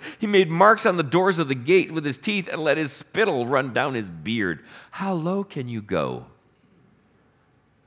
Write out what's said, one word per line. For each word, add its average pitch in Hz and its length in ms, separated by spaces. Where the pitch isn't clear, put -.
He 220 100
made 190 220
marks 202 360
on 190 100
the 165 80
doors 175 360
of 147 100
the 135 60
gate 151 360
with 156 140
his 139 120
teeth 208 320
and 160 140
let 151 140
his 156 160
spittle 165 520
run 131 280
down 131 220
his 104 140
beard. 87 540
How 190 220
low 180 300
can 135 240
you 117 140
go? 73 460